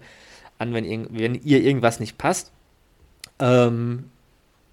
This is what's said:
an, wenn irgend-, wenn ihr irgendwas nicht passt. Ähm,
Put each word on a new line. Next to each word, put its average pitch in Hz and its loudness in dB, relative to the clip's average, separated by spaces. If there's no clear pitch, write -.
an, 120 -6
wenn 113 -4
irgend-, 113 -8
wenn 113 -2
ihr 135 4
irgendwas 120 2
nicht - -10
passt. - -4
Ähm, 120 2